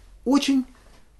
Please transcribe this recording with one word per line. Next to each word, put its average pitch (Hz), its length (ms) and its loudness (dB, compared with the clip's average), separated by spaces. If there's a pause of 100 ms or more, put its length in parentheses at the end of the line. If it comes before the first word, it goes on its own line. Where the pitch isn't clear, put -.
(240)
очень 269 420 0 (540)